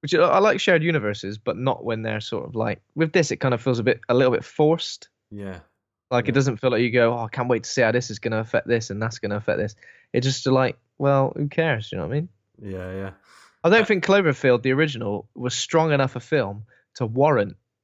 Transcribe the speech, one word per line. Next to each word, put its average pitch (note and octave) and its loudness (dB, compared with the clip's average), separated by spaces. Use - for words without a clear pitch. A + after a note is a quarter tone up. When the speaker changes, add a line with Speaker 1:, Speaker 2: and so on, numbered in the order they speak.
Speaker 1:
Which D3+ -4
I, D#3+ 4
I E3 6
like G3+ 4
shared E3+ 4
universes, G#2+ -2
but A2+ -6
not B2+ -2
when A2 -4
they're A2 -4
sort - -8
of C#3+ -12
like, A2 -4
with D#3 0
this, F3 2
it - -4
kind C3 0
of A2+ -4
feels B2 0
a A2+ -4
bit, - 2
a A#2+ 4
little B2+ 4
bit - -2
forced. - -2
Speaker 2:
Yeah. G2 -12
Speaker 1:
Like, A#2+ 0
it - -2
Speaker 2:
Yeah. B2 -2
Speaker 1:
doesn't C3+ 2
feel B2+ 0
like A#2 2
you B2 2
go, A#2 4
"Oh, A#2+ -4
I - -10
can't B2 -4
wait A2+ 2
to - -14
see C3 0
how A2 4
this B2 0
is G2+ -10
gonna A2+ -2
affect A2+ -2
this A2+ 0
and G2+ -6
that's A2+ -6
gonna G2+ -4
affect - -2
this." A2 -6
It's B2 0
just C3+ -4
like, C3 2
well, C#3 2
who D3 -4
cares? C#3+ -2
You - -8
know E2 -4
what A#2 -4
I D3 0
mean? F3+ -6
Speaker 2:
Yeah, F#2 -10
yeah. G2 -8
Speaker 1:
I E3+ 4
don't A3 6
Speaker 2:
Uh, - 2
Speaker 1:
think F#3+ 0
Cloverfield, C#3+ 2
the C3 0
original, B2 -2
was B2 -6
strong D#3+ 0
enough C3+ 0
a B2 -6
film G#2+ -4
to B2 -4
warrant A2+ 2